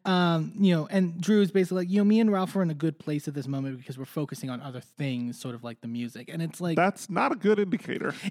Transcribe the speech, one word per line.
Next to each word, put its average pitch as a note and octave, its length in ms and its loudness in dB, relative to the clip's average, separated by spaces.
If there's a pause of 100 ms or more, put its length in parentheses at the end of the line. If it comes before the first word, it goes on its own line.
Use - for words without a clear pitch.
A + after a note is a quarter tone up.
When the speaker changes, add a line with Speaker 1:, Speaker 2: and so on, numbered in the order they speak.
Speaker 1:
Um, F3 520 2
you F#3+ 160 6
know, D#3 160 0
and F3+ 300 0
Drew's G3+ 320 4
basically F3+ 320 2
like, F3 60 -6
"You G3 80 2
know, G#3 80 4
me A3 160 6
and A3 100 4
Ralph F#3 240 0
are G3 60 2
in F3 100 2
a - 20 -4
good D3+ 260 -2
place D3 280 -4
at D3 60 -4
this C#3 160 -6
moment C3+ 300 -4
because B2+ 180 -12
we're C3 80 -10
focusing C#3+ 440 -6
on B2 120 -8
other B2 180 -12
things, A#2+ 600 -6
sort B2 120 -8
of A#2 80 -12
like A#2 200 -12
the A#2+ 80 -8
music." A#2 420 -6
And E3 100 -6
it's E3 200 -6
like E3+ 160 0
Speaker 2:
That's F#3 320 2
not A3 240 0
a - 20 -2
good G3+ 240 4
indicator. F#3+ 540 -2 (180)